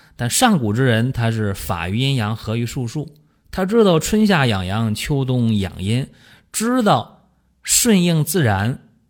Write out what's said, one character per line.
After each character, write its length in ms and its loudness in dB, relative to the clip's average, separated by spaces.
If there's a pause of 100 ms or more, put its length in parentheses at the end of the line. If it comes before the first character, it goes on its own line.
(160)
但 140 -6
上 280 2
古 140 0
之 140 0
人 260 2
他 180 -2
是 240 -2
法 360 -8
于 80 -4
阴 180 0
阳， 220 -4
和 180 -8
于 100 -4
术 220 -8
数， 300 -10 (340)
他 140 -4
知 180 4
道 160 4
春 260 0
夏 200 4
养 200 0
阳， 300 -2
秋 300 -4
冬 320 0
养 260 -4
阴， 260 -2 (440)
知 300 -2
道 460 -2 (340)
顺 400 2
应 200 2
自 200 0
然 460 0 (200)